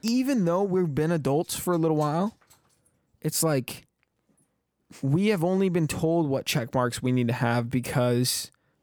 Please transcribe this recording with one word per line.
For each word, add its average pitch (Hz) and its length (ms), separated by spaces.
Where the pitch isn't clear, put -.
even 247 420
though 175 200
we've 180 280
been 156 200
adults 147 440
for - 160
a 175 60
little 160 180
while, 151 400
it's - 240
like 143 420
we 160 260
have 190 160
only 190 240
been 170 180
told 165 420
what 135 180
check 120 280
marks 123 260
we 127 120
need 123 160
to 117 60
have 120 360
because 123 800